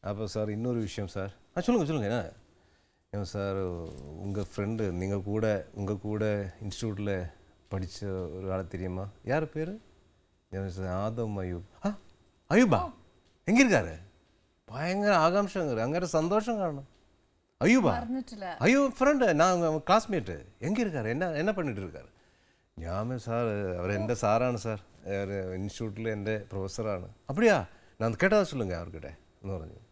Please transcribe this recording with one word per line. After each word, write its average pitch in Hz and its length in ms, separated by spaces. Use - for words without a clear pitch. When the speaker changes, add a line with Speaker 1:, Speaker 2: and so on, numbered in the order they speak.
Speaker 1:
அப்போ 104 260
சார், 107 240
இன்னொரு 117 280
விஷயம் 101 320
சார். 98 220
ஆ, 175 40
சொல்லுங்க, 185 320
சொல்லுங்க. 117 240
என்ன? 90 160
ஏன் 101 140
சார், 98 300
உங்க 95 420
ஃப்ரெண்டு, 104 340
நீங்க 95 280
கூட, 104 560
உங்க 101 220
கூட 104 560
இன்ஸ்டிடியூட்ல 101 680
படிச்ச 95 340
ஒரு 95 160
ஆளை 95 160
தெரியுமா? 92 380
யார் 156 240
பேரு? 170 320
ஏன் 98 180
சார், 95 180
ஆதம் 104 520
அயூப். 90 240
ஆ, 202 140
அயூபா? 175 320
Speaker 2:
ஓ. - 80
Speaker 1:
எங்க 233 200
இருக்காரு? 113 280
பயங்கர 175 640
ஆகாംஷங்க, 180 520
അങ്ങേരെ 156 240
സന്തോഷം 202 540
കാണണം. 147 280
അയ്യൂബാ? 208 340
Speaker 2:
മറന്നിട്ടില്ല. 214 680
Speaker 1:
അയ്യൂബ് 262 380
ഫ്രണ്ട്, 254 400
நான் 175 280
அவங்க 156 240
கிளாஸ்மேட். 170 580
எங்க 214 260
இருக்காரு? 147 220
என்ன, 156 240
என்ன 165 220
பண்ணிட்டு 143 280
இருக்காரு? 80 280
ഞാൻ 98 440
സാർ, 107 580
அவர் 90 140
எந்த 104 300
சாரான 120 340
சார்? 107 260
அவர் 95 560
இன்ஸ்டிடியூட்ல 107 460
எந்த 107 440
ப்ரொஃபஸரான. 98 520
அப்படியா? 175 380
நான் 113 180
கேட்டதா 196 280
சொல்லுங்க 95 400
அவர்கிட்ட. 78 260
എന്ന് 95 140
പറഞ്ഞു. 80 200